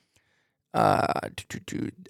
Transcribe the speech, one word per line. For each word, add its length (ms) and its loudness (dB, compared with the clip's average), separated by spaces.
uh, 640 2
do, 120 -10
do, 120 -10
do, 300 -6